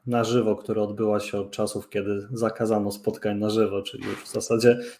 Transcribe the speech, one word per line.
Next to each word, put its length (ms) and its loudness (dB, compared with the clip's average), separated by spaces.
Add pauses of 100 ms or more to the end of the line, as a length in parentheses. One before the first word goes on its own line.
na 180 2
żywo, 320 2
która 260 -2
odbyła 380 0
się 180 -4
od 120 -4
czasów, 380 -4
kiedy 440 -4
zakazano 580 0
spotkań 480 -4
na 120 0
żywo, 320 2
czyli 220 -10
już 200 -6
w 80 -16
zasadzie 460 4 (220)